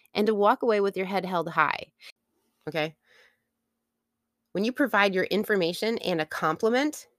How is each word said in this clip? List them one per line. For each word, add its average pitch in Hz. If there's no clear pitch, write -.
and 202
to 220
walk 202
away 214
with 196
your 190
head 185
held 180
high. 160
Okay? 156
When 190
you 247
provide 202
your 185
information 202
and 180
a 156
compliment, 226